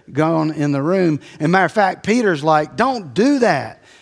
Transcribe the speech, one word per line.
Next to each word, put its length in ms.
gone 380
in 220
the 100
room. 380
And 140
matter 140
of 60
fact, 320
Peter's 380
like, 320
"Don't 400
do 260
that." 400